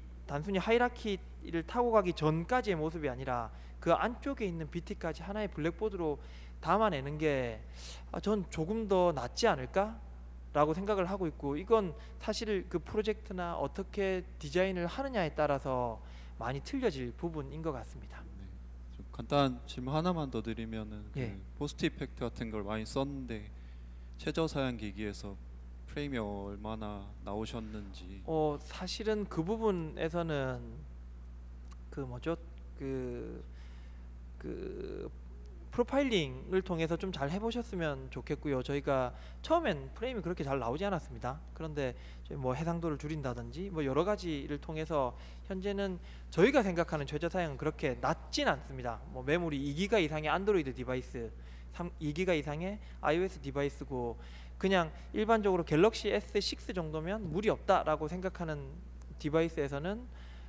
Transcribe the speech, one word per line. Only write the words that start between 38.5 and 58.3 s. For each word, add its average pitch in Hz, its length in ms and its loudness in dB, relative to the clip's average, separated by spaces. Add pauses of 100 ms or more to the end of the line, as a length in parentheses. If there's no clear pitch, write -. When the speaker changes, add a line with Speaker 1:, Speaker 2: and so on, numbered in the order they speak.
Speaker 1:
저희가 139 520 2 (280)
처음엔 208 520 4
프레임이 233 280 -2
그렇게 170 220 0
잘 139 140 2
나오지 127 280 0
않았습니다. 143 540 -2 (120)
그런데 147 420 -2 (300)
저희 151 140 -6
뭐 127 160 2
해상도를 165 420 0
줄인다든지 135 720 -4
뭐 156 140 0
여러 135 200 6
가지를 160 540 0
통해서 156 580 0 (280)
현재는 196 540 -2 (320)
저희가 247 320 8
생각하는 165 440 2
최저 151 220 0
사양은 165 300 -2
그렇게 139 420 0
낮진 160 480 2
않습니다. 127 520 -2 (120)
뭐 127 100 -6
메모리 151 400 2
이 143 120 0
기가 202 240 4
이상의 156 320 2
안드로이드 175 440 4
디바이스, 123 560 -4 (420)
삼, 175 180 -4 (100)
이 151 140 0
기가 180 180 4
이상의 160 460 0 (240)
아이오에스 175 380 2
디바이스고, 131 800 -2 (400)
그냥 185 340 4 (200)
일반적으로 208 520 6
갤럭시 196 440 6
에스 202 320 2
식스 - 320 -2
정도면 170 600 -2
무리 208 160 2
없다라고 156 600 6
생각하는 160 600 -4 (480)